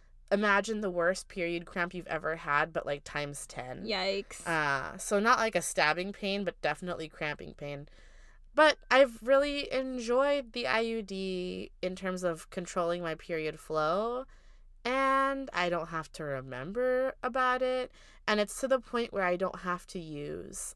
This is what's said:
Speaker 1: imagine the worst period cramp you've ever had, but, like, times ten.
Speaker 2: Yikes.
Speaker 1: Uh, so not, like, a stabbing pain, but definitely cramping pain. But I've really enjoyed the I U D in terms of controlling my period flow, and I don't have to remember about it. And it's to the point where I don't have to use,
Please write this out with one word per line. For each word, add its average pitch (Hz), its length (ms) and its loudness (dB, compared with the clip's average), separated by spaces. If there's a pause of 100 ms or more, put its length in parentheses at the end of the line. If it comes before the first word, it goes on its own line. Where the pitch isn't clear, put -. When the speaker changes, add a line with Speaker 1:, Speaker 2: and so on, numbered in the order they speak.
(300)
Speaker 1:
imagine 202 520 4
the 202 80 -2
worst 175 380 0
period 170 380 -4
cramp 175 280 -4
you've 175 120 -8
ever 160 300 -4
had, 156 360 2
but, - 140 -2
like, 143 180 -4
times 143 420 -6
ten. 127 400 -10
Speaker 2:
Yikes. 196 600 -4
Speaker 1:
Uh, 151 520 0
so 202 200 0
not, 226 200 6
like, 220 180 0
a 170 60 4
stabbing 170 500 2
pain, 202 320 -2
but 170 180 -4
definitely 165 460 -2
cramping - 460 -6
pain. 143 340 -10 (640)
But 302 260 8 (120)
I've 247 320 6
really 285 500 4
enjoyed 262 800 0
the 240 140 -4
I 220 140 2
U 226 220 -2
D 190 680 -4 (120)
in 185 120 -2
terms 185 300 -4
of 165 260 -2
controlling 175 500 -2
my 165 140 -4
period 156 460 -4
flow, 196 640 0 (600)
and 269 680 2
I 175 160 0
don't 165 200 -2
have 160 260 -6
to 160 100 -8
remember 175 960 -2
about 254 400 0
it. 254 300 -2 (340)
And 208 140 4
it's 202 200 -2
to 269 80 0
the 254 120 4
point 233 320 -4
where 196 120 0
I 180 120 4
don't 180 240 -2
have 180 280 -4
to 185 120 -8
use, 151 760 -8